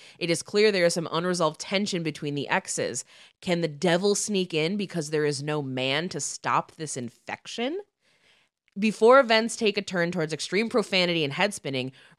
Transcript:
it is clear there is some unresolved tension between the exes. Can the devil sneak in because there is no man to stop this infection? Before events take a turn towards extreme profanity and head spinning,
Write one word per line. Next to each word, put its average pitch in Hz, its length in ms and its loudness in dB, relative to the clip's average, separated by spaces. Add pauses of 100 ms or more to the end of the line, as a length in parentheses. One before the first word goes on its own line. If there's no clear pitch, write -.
(180)
it 170 120 -2
is 165 120 0
clear 208 300 4
there 180 140 4
is 170 80 2
some 165 180 -2
unresolved 170 480 0
tension 196 420 -2
between 151 320 -4
the 139 140 -4
exes. 123 560 -2 (380)
Can 175 180 0
the 165 80 0
devil 180 460 2
sneak 190 400 -2
in 165 240 0
because 170 320 -6
there 151 160 0
is 143 160 -2
no 151 180 -2
man 135 480 -2
to 165 120 -8
stop - 560 -2
this 156 200 -10
infection? 220 840 -8 (960)
Before 220 400 6
events 226 380 4
take 214 200 0
a 202 60 -2
turn 175 300 -2
towards 160 200 -2
extreme 196 360 -2
profanity 180 560 2
and 139 80 -2
head 190 200 0
spinning, 131 380 -6 (280)